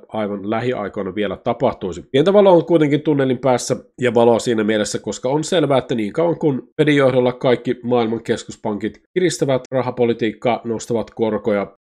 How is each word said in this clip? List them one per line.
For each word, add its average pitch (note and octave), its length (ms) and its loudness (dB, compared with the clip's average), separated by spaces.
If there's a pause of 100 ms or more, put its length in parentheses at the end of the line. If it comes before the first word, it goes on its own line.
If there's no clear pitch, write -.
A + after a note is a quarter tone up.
aivan G2+ 420 -6
lähiaikoina G#2 640 -4
vielä G2 220 -4
tapahtuisi. G2+ 640 -4 (100)
Pientä D#3+ 220 4
valoa G3 200 6
on E3 120 4
kuitenkin D3+ 360 2
tunnelin C3+ 360 0
päässä B2 380 0 (260)
ja A#2+ 120 0
valoa A#2 260 6
siinä A2 240 0
mielessä, G#2+ 360 0
koska - 300 -6
on D3+ 140 -2
selvää, D3 340 0
että B2+ 180 -2
niin G#2 180 -4
kauan D#3+ 260 0
kun C3+ 280 -2 (100)
Fedin D3 180 2
johdolla B2+ 380 4
kaikki B2 500 0
maailman A#2 400 0
keskuspankit G#2+ 800 -6 (120)
kiristävät D3+ 480 0 (100)
rahapolitiikkaa, A#2 920 -2
nostavat A2+ 480 -6
korkoja, G#2+ 720 -2